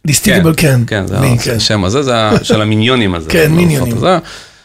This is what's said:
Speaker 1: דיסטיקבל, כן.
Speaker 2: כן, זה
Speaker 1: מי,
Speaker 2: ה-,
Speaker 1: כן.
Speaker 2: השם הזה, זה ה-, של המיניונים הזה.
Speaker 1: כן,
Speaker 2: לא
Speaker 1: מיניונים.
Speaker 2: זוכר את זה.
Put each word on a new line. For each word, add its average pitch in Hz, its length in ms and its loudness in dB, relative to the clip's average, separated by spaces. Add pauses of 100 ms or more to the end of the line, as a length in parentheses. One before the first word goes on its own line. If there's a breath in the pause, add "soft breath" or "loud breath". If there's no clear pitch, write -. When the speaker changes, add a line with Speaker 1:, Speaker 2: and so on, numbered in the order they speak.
Speaker 1:
דיסטיקבל, 156 500 2
כן. 135 300 2
Speaker 2:
כן, 98 200 -2
זה 98 120 -2
Speaker 1:
מי, - 80 0
Speaker 2:
ה-, 120 160 2
Speaker 1:
כן. 123 120 -2
Speaker 2:
השם 104 300 0
הזה, 127 180 0
זה 127 120 -2
ה-, 110 280 0
של 107 180 0
המיניונים 107 540 0
הזה. 78 140 -8
Speaker 1:
כן, 160 220 2
Speaker 2:
לא 160 40 2
Speaker 1:
מיניונים. 147 400 0
Speaker 2:
זוכר 170 200 0
את 160 60 -4
זה. - 60 -20 (380 loud breath)